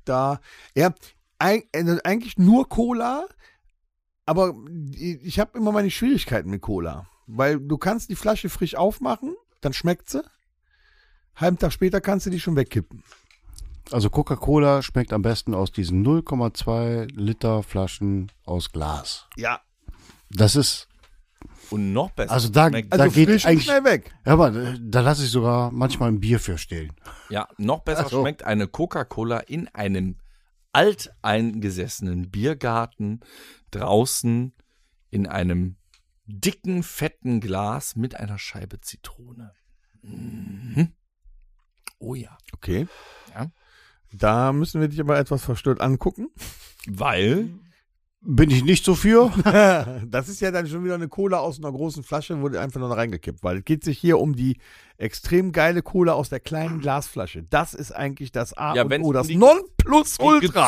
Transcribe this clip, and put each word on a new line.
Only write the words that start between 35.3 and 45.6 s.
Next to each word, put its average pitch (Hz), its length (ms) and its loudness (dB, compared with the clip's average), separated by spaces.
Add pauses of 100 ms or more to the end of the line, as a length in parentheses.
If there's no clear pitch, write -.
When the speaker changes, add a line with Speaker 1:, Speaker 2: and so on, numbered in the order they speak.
Speaker 3:
dicken, 175 580 -4
fetten - 560 -4
Glas 104 560 -6
mit 117 240 -6
einer 101 180 -10
Scheibe - 440 -14
Zitrone. 120 720 -20 (480)
Mhm. 117 880 -4 (1080)
Oh 123 160 -10
ja. 117 220 -16 (160)
Speaker 1:
Okay. 95 320 -4 (480)
Speaker 3:
Ja. 123 140 -10 (680)
Speaker 1:
Da 117 400 2
müssen 156 280 -2
wir 151 60 2
dich 147 120 -6
aber 147 180 0
etwas 139 260 -2
verstört 131 380 -2